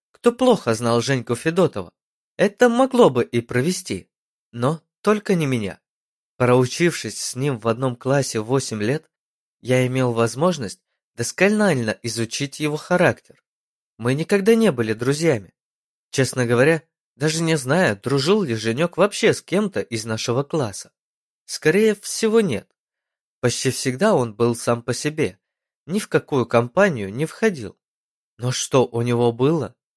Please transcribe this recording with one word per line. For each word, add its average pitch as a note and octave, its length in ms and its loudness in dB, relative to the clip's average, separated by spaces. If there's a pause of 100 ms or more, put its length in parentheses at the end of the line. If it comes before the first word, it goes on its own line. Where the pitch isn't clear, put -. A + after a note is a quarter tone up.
(100)
кто - 220 0
плохо A#3 420 2
знал A#2 260 0
Женьку B2 360 -2
Федотова. D#3+ 560 -2 (440)
Это G3+ 320 4
могло A#3+ 400 4
бы A#2+ 160 0
и A#2 160 -4
провести, A#2+ 720 -4 (420)
но C3 300 -2 (180)
только G#3 340 0
не D#3+ 120 0
меня. A2 340 -4 (560)
Проучившись B2+ 840 0
с - 160 -8
ним C3 240 -4
в A2 80 -6
одном B2 300 -2
классе C3 440 -2
восемь A#2 420 -4
лет, C3+ 280 -4 (500)
я B2+ 260 0
имел B2+ 260 0
возможность A#2 720 -2 (320)
досконально E3+ 880 0
изучить A#2 580 -6
его D3+ 160 -4
характер. - 640 0 (540)
Мы A#2+ 160 -2
никогда G3 420 2
не A3+ 160 4
были A#2 220 0
друзьями. B2+ 640 -2 (560)
Честно B2+ 340 0
говоря, C3 380 4 (320)
даже D#3 280 -2
не D#3+ 140 2
знаю, C3+ 420 0
дружил C#3 440 0
ли B2 120 -2
Женек A#2 440 -2
вообще G3+ 340 2
с - 80 -4
кем-то F#3+ 400 -4
из A2 240 -6
нашего A#2 380 -2
класса. C#3 500 -6 (540)
Скорее G#3 480 2
всего, A3 480 0
нет. C3+ 280 -4 (720)
Почти B2 300 -2
всегда C#3 440 0
он A#2+ 200 0
был A#2 200 2
сам A#2+ 280 -4
по B2+ 100 -4
себе, D3 460 -4 (480)
ни F#3 140 -4
в - 80 -8
какую C#3 360 0
компанию A#2+ 640 0
не B2+ 140 -6
входил. D#3 540 -6 (580)
Но B2 160 -4
что - 340 2
у A#2 140 -6
него A#2+ 320 0
было, C3 420 0 (220)